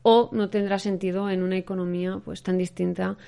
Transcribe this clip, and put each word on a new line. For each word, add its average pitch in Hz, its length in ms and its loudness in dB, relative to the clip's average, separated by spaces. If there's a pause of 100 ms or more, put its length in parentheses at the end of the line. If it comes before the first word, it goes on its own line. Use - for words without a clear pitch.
o 233 280 6
no 208 180 0
tendrá 202 300 0
sentido 190 500 -2
en 185 140 0
una 185 140 0
economía, 185 640 -4
pues, - 180 -12
tan 185 160 0
distinta, 185 600 -2 (100)